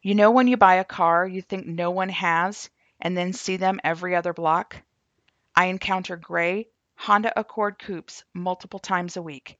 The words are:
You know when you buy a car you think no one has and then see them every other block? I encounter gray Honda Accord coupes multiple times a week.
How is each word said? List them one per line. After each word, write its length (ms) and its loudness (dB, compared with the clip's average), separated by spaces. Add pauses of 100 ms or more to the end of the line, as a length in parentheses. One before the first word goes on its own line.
You 140 0
know 160 6
when 180 6
you 80 4
buy 200 8
a 80 2
car 420 2
you 160 -8
think 240 -8
no 240 -4
one 180 -2
has 640 -2 (300)
and 160 -4
then 160 -2
see 240 -6
them 280 0
every 300 -2
other 180 -2
block? 440 -2 (800)
I 120 6
encounter 500 -4
gray 520 -2 (260)
Honda 440 2
Accord 400 -4
coupes 540 -14
multiple 480 -8
times 360 -4
a 60 -8
week. 380 -16